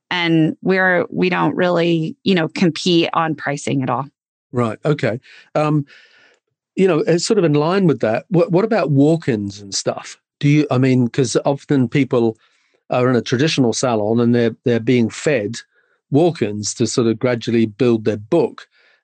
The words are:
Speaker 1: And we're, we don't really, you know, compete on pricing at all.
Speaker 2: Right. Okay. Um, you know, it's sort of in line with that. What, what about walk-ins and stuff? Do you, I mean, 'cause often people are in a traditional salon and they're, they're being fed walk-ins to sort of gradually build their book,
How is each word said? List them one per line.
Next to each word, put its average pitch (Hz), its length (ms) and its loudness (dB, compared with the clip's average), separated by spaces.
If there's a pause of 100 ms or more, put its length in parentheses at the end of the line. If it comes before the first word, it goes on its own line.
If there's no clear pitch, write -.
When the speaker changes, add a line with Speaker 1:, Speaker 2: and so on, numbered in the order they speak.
(120)
Speaker 1:
And 165 500 0
we're, 185 480 2
we 185 180 0
don't 175 260 -2
really, 170 720 0
you 196 100 2
know, 160 140 0
compete 170 640 0
on 160 240 -2
pricing 139 460 -4
at 127 80 -4
all. 127 160 -4 (440)
Speaker 2:
Right. 117 340 -2
Okay. 139 360 -2 (340)
Um, 151 320 0 (880)
you 190 140 2
know, 165 120 2
it's 170 260 0
sort 220 120 0
of 175 60 2
in 151 80 2
line 170 340 2
with 131 140 2
that. 113 280 -2
What, 165 220 0
what 180 140 2
about 214 260 0
walk-ins 135 680 0
and 98 140 -20
stuff? - 440 -8 (220)
Do 143 80 0
you, 147 220 2
I 135 80 0
mean, 127 300 2
'cause 131 360 -2
often 139 440 0
people 123 480 0 (520)
are 127 200 0
in 127 80 2
a 113 60 0
traditional 127 500 0
salon 113 460 -2
and 120 160 2
they're, 117 300 0
they're 117 160 0
being 117 300 0
fed 117 460 -4 (540)
walk-ins 127 640 0
to 117 140 -2
sort 117 180 0
of 110 120 0
gradually 117 480 0
build 113 380 0
their 107 120 -2
book, 113 500 -2 (380)